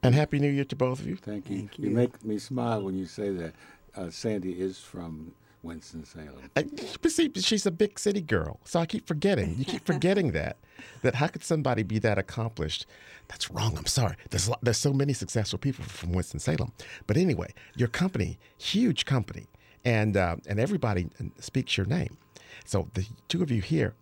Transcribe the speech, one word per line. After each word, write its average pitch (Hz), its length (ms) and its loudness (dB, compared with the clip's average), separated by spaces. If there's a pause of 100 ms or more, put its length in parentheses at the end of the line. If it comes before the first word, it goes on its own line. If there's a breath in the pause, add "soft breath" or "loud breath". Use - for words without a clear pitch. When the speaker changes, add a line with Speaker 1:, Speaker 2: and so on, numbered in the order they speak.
Speaker 1:
And 123 100 10
Happy 147 260 4
New 143 100 4
Year 139 160 2
to 139 100 -6
both 131 240 0
of 147 80 -8
you. - 80 -4
Speaker 2:
Thank 104 340 -10
you. 98 100 -4
Speaker 3:
Thank 104 200 -12
Speaker 2:
You 104 100 0
Speaker 3:
you. 101 60 0
Speaker 2:
make 120 300 2
me 107 120 -4
smile 117 460 -2
when 95 140 -4
you 95 80 -4
say 101 240 -6
that. 85 240 -6 (420 loud breath)
Uh, 92 140 -8
Sandy 92 500 -4
is 95 200 -4
from 82 540 -12 (300 soft breath)
Winston-Salem. 78 920 -14
Speaker 1:
Uh, 151 60 2 (380)
but 330 100 2
see, 320 260 0
she's 196 280 0
a 196 60 2
big 208 260 0
city 202 220 0
girl, 90 460 -2
so - 160 0
I 170 40 2
keep - 220 -6
forgetting. 165 500 2
You 131 60 -2
keep - 220 -6
Speaker 3:
<laughs> - 60 0
Speaker 1:
forgetting 170 420 4
that, 78 240 -2 (440 loud breath)
that 127 140 4
how 139 120 4
could - 180 -6
somebody 135 360 2
be 107 180 0
that 104 180 4
accomplished? 104 680 -4 (440 loud breath)
That's - 200 -6
wrong. 104 280 0
I'm 76 80 -6
sorry. 113 300 2 (160 loud breath)
There's 92 160 2
a 117 40 0
lot, - 100 -2
there's 117 160 4
so 143 140 2
many 135 220 2
successful - 440 -2
people - 280 -2
from - 260 -6
Winston-Salem. - 640 0 (340 loud breath)
But 104 80 4
anyway, 160 380 2 (220 loud breath)
your 123 120 2
company, 113 500 0 (200 soft breath)
huge 208 480 2
company, - 420 -2 (380 soft breath)
and, 107 320 4
uh, 87 180 4 (100)
and 101 140 0
everybody 113 480 2 (320)
speaks - 380 -2
your 98 80 2
name. 135 320 -2 (480 loud breath)
So 87 300 0
the 95 100 0 (240)
two 170 120 0
of 165 80 0
you 117 120 2
here 135 400 0